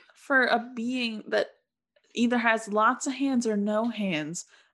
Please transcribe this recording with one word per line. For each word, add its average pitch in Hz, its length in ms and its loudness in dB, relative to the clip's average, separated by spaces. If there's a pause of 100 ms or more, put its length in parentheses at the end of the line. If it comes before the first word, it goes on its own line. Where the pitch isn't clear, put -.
(140)
for 262 320 2
a 240 300 0
being 233 520 -4
that 214 240 0 (600)
either 240 260 2
has 226 300 0
lots 220 380 2
of 269 60 -2
hands 254 340 0
or 214 100 0
no 214 320 0
hands, 180 560 -4 (280)